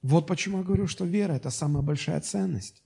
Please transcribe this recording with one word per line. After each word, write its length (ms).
Вот 240
почему 320
я 40
говорю, 220
что 200
вера — 280
это 160
самая 320
большая 400
ценность. 640